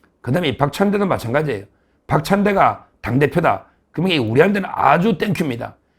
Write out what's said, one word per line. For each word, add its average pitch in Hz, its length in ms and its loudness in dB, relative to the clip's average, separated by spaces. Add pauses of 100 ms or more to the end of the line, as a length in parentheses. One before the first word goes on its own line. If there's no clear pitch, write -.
(200)
그다음에 147 360 -2
박찬대도 196 500 0
마찬가지예요. 120 580 -2 (420)
박찬대가 190 800 0 (120)
당대표다. 135 640 0 (260)
그러면 180 200 -2
이게 160 60 2
우리한테는 156 540 2
아주 175 460 2
땡큐입니다. 135 580 -4 (220)